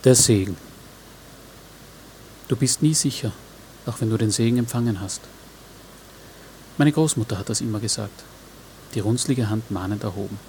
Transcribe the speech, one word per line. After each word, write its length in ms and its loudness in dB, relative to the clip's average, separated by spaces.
Der 120 10
Segen. 420 4
Du 80 2
bist 240 0
nie 120 4
sicher, 380 -2
auch 160 -6
wenn 80 0
du 80 2
den 140 2
Segen 260 2
empfangen 420 0
hast. 220 -8
Meine 140 6
Großmutter 460 0
hat 100 -6
das 140 -2
immer 180 -2
gesagt, 440 -6
die 40 0
runzlige 500 0
Hand 220 -4
mahnend 320 -4
erhoben. 340 -6